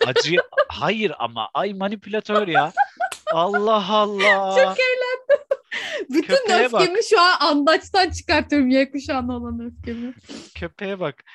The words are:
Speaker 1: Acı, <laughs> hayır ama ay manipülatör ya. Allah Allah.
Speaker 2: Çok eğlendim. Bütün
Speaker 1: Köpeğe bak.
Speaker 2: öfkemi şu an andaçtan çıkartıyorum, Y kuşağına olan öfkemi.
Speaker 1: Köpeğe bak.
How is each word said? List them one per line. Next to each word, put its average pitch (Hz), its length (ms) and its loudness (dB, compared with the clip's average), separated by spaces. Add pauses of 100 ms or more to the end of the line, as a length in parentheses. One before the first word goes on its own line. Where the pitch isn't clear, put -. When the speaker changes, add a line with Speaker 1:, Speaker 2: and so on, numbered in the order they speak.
Speaker 1:
Acı, 233 300 0 (180)
<laughs> 554 160 0
hayır 202 500 -2
ama 117 340 -6
ay 190 200 -2
manipülatör 202 760 -4
ya. 151 260 2 (580)
Allah 202 580 2
Allah. 202 680 2
Speaker 2:
Çok 190 240 4
eğlendim. 508 640 0 (680)
Bütün 320 280 0
Speaker 1:
Köpeğe 359 340 2
bak. 214 100 2
Speaker 2:
öfkemi 359 180 2 (100)
şu 403 120 6
an 359 180 6
andaçtan 311 680 2
çıkartıyorum, 294 600 0
Y 269 220 2
kuşağına 254 460 -6
olan 233 220 -8
öfkemi. 240 540 -10 (420)
Speaker 1:
Köpeğe 190 440 -8
bak. 151 240 -6 (120)